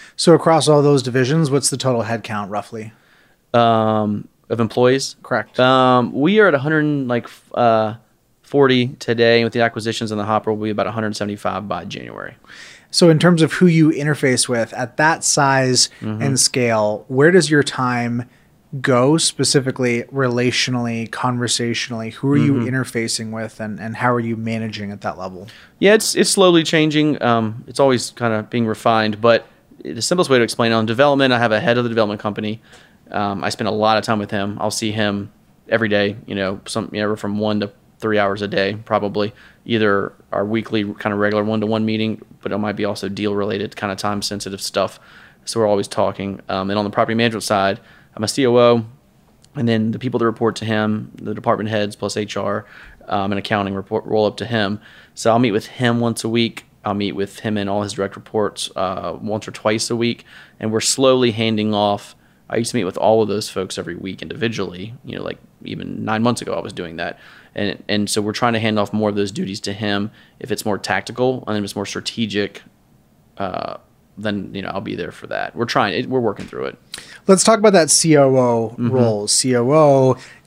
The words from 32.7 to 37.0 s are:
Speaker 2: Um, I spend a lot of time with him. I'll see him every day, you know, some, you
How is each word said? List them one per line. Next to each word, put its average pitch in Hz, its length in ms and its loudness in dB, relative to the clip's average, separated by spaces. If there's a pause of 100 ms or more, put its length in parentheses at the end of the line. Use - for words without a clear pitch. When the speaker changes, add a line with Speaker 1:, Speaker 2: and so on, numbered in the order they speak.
Speaker 2:
Um, 101 320 -4
I 95 60 -2
spend 113 180 -6
a 95 40 -2
lot 107 260 2
of 104 60 -2
time 110 160 0
with 101 120 -6
him. 101 280 -4
I'll 104 120 -2
see 107 200 -4
him 104 400 -4 (380)
every 110 200 2
day, 104 360 0
you 98 100 -8
know, 98 300 -4
some, - 260 -6
you 104 100 -4